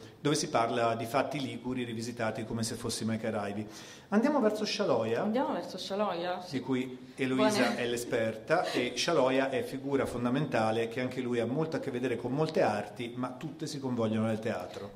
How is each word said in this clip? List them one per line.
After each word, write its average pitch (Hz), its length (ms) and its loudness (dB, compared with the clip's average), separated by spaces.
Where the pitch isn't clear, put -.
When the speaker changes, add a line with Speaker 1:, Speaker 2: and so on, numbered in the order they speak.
Speaker 1:
dove 151 160 4
si 160 120 -2
parla 117 460 2
di 117 100 -4
fatti 135 360 0
liguri 123 420 -4
rivisitati 113 640 -4
come 113 180 -4
se 117 140 -2
fossimo 113 340 -2
ai 110 80 0
Caraibi. 107 480 -2
Andiamo 269 280 4
verso 214 260 2
Scialoia, 120 580 2
Speaker 2:
Andiamo 254 300 0
verso 175 260 -6
Scialoia, 185 640 -2
sì. 135 180 -6
Speaker 1:
di - 20 0
cui 127 560 -2
Eloisa 131 460 4
Speaker 2:
Buone- 107 140 2
Speaker 1:
è 123 100 0
l'esperta, 117 840 0
e 123 240 0
Scialoia 131 560 4
è 123 140 0
figura 135 420 0
fondamentale, 120 800 2
che 127 140 -4
anche 127 200 -2
lui 120 200 0
ha 113 40 2
molto 143 320 0
a - 40 -2
che - 100 -4
vedere 123 240 0
con 120 160 -4
molte 156 320 2
arti, 117 540 0
ma 127 200 -4
tutte 156 300 -8
si 139 140 -6
convogliono 113 460 2
nel 110 120 0
teatro. 98 580 -4